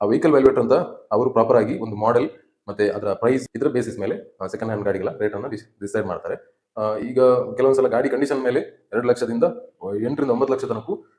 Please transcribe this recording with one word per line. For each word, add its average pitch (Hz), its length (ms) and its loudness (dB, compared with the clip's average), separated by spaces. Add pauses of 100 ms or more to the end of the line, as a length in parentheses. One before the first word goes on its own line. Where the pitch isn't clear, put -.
ಆ 104 40 0
ವೆಹಿಕಲ್ 139 260 2
ವ್ಯಾಲ್ಯೂಟರ್ 131 280 6
ಅಂತ 120 140 2 (380)
ಅವರು 120 180 2
ಪ್ರಾಪರ್ 120 280 4
ಆಗಿ 113 220 0
ಒಂದು 110 160 -8
ಮಾಡೆಲ್ 110 340 0 (380)
ಮತ್ತೆ 101 220 0
ಅದರ 101 240 -2
ಪ್ರೈಸ್ 127 420 0
ಇದ್ರ 135 120 0
ಬೇಸಿಸ್ 113 320 -4
ಮೇಲೆ, 131 420 -6
ಆ, 95 60 -8
ಸೆಕೆಂಡ್ 113 220 -6
ಹ್ಯಾಂಡ್ 104 160 -4
ಗಾಡಿಗಳ 95 240 -2 (100)
ರೇಟ್ 104 160 -2
ಅನ್ನ 113 120 -8
ಡಿಸ್-, - 340 -14
ಡಿಸೈಡ್ 101 260 -4
ಮಾಡ್ತಾರೆ. - 600 -10 (100)
ಆ, 107 200 -2
ಈಗ 123 220 -4 (360)
ಕೆಲವೊಂದ್ಸಲ 135 320 4
ಗಾಡಿ 117 220 0
ಕಂಡೀಷನ್ 135 340 0
ಮೇಲೆ 127 500 -4
ಎರಡು 120 140 0
ಲಕ್ಷದಿಂದ 117 360 0 (520)
ಎಂಟರಿಂದ 131 360 -2
ಒಂಬತ್ತು 127 220 2
ಲಕ್ಷ - 120 -4
ತನಕ, - 400 -6 (120)